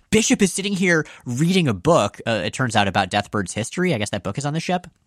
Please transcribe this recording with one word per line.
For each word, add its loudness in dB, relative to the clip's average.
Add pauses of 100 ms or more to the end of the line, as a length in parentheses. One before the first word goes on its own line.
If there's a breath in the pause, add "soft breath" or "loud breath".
(100)
Bishop 2
is 2
sitting -4
here 2 (220 loud breath)
reading 2
a 2
book, 2
uh, -2
it -4
turns -2
out, 4
about 0
Deathbird's -2
history. -2
I 0
guess -4
that -6
book -6
is -6
on -4
the -4
ship. -4 (200)